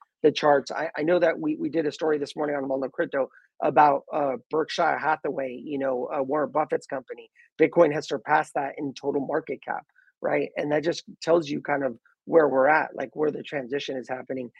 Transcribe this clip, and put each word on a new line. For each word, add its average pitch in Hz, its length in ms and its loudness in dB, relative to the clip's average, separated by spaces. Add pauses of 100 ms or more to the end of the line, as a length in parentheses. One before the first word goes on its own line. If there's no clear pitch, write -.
(220)
the 151 100 6
charts. 147 380 2
I, 156 260 -4
I 151 60 -4
know 175 160 4
that 165 200 2
we, 156 180 -2
we 160 120 -4
did 151 180 -2
a 139 60 -2
story 156 240 -2
this 143 180 -6
morning 147 220 -2
on 135 100 -4
Mundo 135 220 -2
Crypto 143 400 -4 (340)
about, 147 500 4
uh, 143 240 -2 (140)
Berkshire 151 460 0
Hathaway, 139 680 -4
you 143 160 -6
know, 135 340 -2
uh, 147 100 -2
Warren 135 280 -2
Buffett's 151 360 -2
company. 120 440 -12 (300)
Bitcoin 160 320 6
has 147 160 -4
surpassed 151 460 0
that 139 240 -4
in 139 160 -6
total 139 320 -2
market 151 360 -4
cap, - 220 -8 (380)
right? 147 340 0
And 147 160 -2
that 147 100 0
just 160 220 -4 (160)
tells 165 280 2
you 143 120 -4
kind 139 240 -2
of 120 120 -4 (280)
where 151 240 6
we're 135 200 4
at, 156 260 2
like, 135 200 -6
where 151 180 0
the - 100 -8
transition 135 540 -6
is 120 120 -10
happening. 131 400 -8 (120)